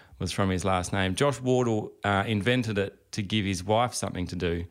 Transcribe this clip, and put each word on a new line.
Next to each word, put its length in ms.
was 140
from 160
his 160
last 280
name. 220
Josh 260
Wardle, 520
uh, 220
invented 520
it 340
to 100
give 220
his 180
wife 320
something 340
to 80
do, 340